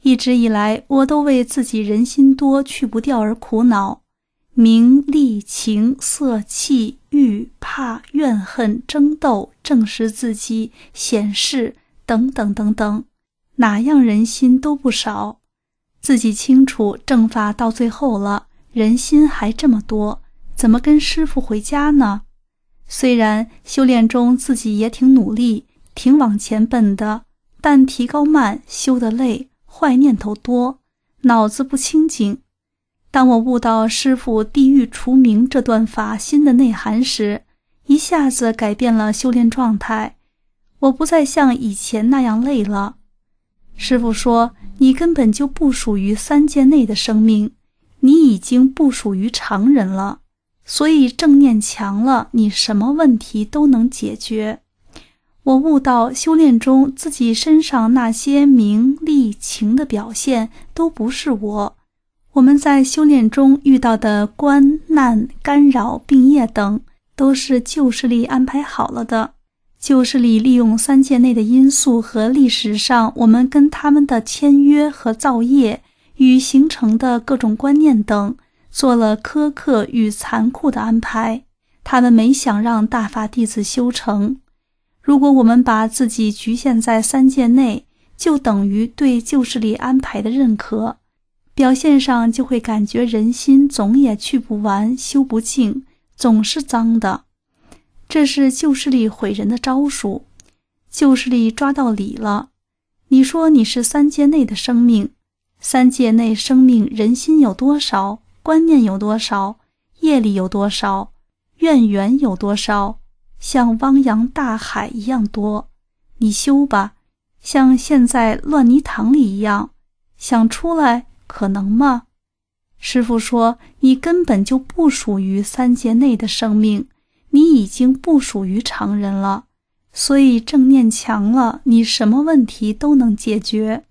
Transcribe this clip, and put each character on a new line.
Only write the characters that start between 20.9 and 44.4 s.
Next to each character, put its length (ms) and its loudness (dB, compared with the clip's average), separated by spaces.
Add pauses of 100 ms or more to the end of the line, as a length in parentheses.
师 240 -2
父 160 -4
回 180 -6
家 320 -2
呢？ 320 2 (640)
虽 280 0
然 340 0 (160)
修 200 -2
炼 220 4
中 300 2
自 180 -4
己 220 -6
也 140 -2
挺 240 4
努 180 2
力、 320 -2 (300)
挺 240 2
往 200 0
前 280 -2
奔 280 0
的， 280 -6 (400)
但 240 4
提 200 -6
高 180 -2
慢、 420 0
修 340 -4
得 100 -4
累、 380 -4 (160)
坏 320 -2
念 180 4
头 200 -8
多， 460 -4 (420)
脑 260 2
子 160 -6
不 140 -6
清 280 0
净。 320 -4 (720)
当 140 2
我 120 4
悟 200 -2
到 300 -2
师 260 -2
父 300 -4
地 260 2
狱 160 4
除 300 -2
名 320 4
这 120 0
段 240 0
法 320 -8
心 280 0
的 80 4
内 180 4
涵 320 -4
时， 400 -4 (440)
一 120 2
下 320 -2
子 220 -2
改 200 -4
变 220 -2
了 180 -2
修 200 -2
炼 180 2
状 260 -2
态， 380 -8 (640)
我 140 2
不 120 -4
再 200 2
像 280 0
以 220 -6
前 340 -4
那 140 2
样 180 -2
累 220 -2
了。 320 -6 (840)
师 220 -2
父 140 -2
说， 400 0 (260)